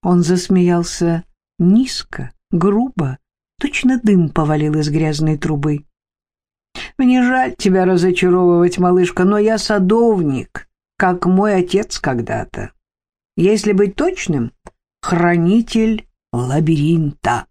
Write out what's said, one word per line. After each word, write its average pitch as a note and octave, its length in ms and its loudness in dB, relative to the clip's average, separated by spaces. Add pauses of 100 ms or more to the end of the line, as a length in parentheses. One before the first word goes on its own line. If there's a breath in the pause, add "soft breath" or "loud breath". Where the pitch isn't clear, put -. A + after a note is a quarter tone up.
Он F3 220 2
засмеялся F3 1000 0 (340)
низко, F#3 720 0 (200)
грубо, F#3 680 -2 (400)
точно C4 400 -2
дым F#3+ 300 2
повалил D3+ 460 -2
из D3+ 140 -2
грязной D#3 480 -2
трубы. D3 480 -4 (1120 loud breath)
«Мне B3+ 260 2
жаль B3+ 320 0
тебя F#3 300 2
разочаровывать, F3+ 920 2
малышка, F3+ 480 2
но G#3 120 2
я G#3+ 200 0
садовник, F#3+ 1080 0 (300)
как F3+ 280 0
мой G3 300 2
отец F#3 440 -2
когда-то. - 760 -6 (600)
Если G#3 380 2
быть G3 220 0
точным, F3 560 -4 (500)
хранитель F#3+ 1040 0 (240)
лабиринта». D3 1200 -2